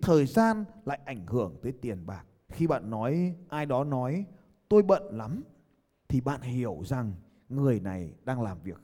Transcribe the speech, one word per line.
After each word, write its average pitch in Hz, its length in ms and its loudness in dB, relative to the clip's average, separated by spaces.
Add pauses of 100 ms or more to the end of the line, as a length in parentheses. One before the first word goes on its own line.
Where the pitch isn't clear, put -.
thời 156 240 6
gian 220 380 4 (200)
lại 139 200 -6
ảnh 113 220 -10
hưởng 95 360 -2
tới 120 100 -4
tiền 101 340 -8
bạc. 92 180 -10 (240)
Khi - 180 -2
bạn 131 240 -2
nói, 147 440 0 (140)
ai 151 180 -4
đó 139 180 2
nói, 143 400 -2 (440)
"Tôi 208 140 8
bận 190 280 4
lắm", 113 320 -8 (680)
thì 127 120 2
bạn 135 200 -2
hiểu 123 440 -4
rằng 120 280 -2 (360)
người 131 320 2
này 92 320 -6 (120)
đang 127 180 -2
làm 95 200 -6
việc 87 220 -12